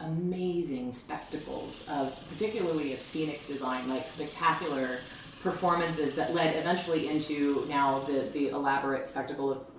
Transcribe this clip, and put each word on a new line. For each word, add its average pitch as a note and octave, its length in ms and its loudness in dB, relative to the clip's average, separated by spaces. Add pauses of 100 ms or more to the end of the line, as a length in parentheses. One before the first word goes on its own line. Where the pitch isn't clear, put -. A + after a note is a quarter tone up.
amazing E3 920 0
spectacles - 960 -6
of, C3 260 0 (160)
particularly E3 640 0
of B2 60 -4
scenic D#3 480 -2
design, B2+ 420 -4
like C3 180 -2
spectacular D3 920 0 (420)
performances E3+ 760 2
that D#3+ 180 2
led E3+ 220 4
eventually D#3+ 520 2
into C#3+ 580 2
now C#3 340 4
the, C3+ 340 2
the C#3+ 140 2
elaborate C3+ 600 0
spectacle C3+ 420 -2
of C3 120 -2 (160)